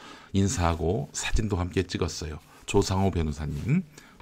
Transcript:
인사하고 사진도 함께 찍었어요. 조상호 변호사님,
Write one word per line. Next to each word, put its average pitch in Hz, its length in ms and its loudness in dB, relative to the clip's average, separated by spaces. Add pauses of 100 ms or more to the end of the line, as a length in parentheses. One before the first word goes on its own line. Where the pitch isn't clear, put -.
(340)
인사하고 92 800 2
사진도 104 440 0
함께 90 260 0
찍었어요. 80 560 -4 (280)
조상호 95 440 2
변호사님, 78 720 0 (380)